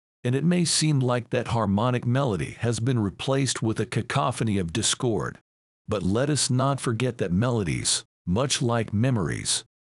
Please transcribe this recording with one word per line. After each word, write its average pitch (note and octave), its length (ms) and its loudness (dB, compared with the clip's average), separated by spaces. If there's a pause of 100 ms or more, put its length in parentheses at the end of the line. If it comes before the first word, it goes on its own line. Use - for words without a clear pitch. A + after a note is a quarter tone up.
(240)
and B2 100 0
it C#3 100 0
may F3 200 4
seem D#3 340 2
like B2 320 0
that A#2+ 180 -2
harmonic A#2 580 2
melody A#2+ 540 0
has A#2 200 0
been A#2+ 180 0
replaced B2 640 0
with A2 160 0
a G#2+ 80 0
cacophony A#2+ 720 -2
of E2 140 -4
discord. F#2+ 680 -2 (480)
But G#2 160 -2
let A#2 280 2
us C#3 180 0
not C3 320 0
forget A#2+ 380 -2
that F#2+ 140 -2
melodies, G2 720 0 (220)
much B2 360 0
like A#2 320 0
memories, G2+ 680 0 (180)